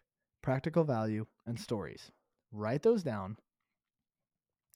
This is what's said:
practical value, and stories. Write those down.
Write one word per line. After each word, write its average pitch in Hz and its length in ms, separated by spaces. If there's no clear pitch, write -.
practical 156 420
value, 110 420
and 113 140
stories. 98 520
Write 110 320
those 226 200
down. 107 340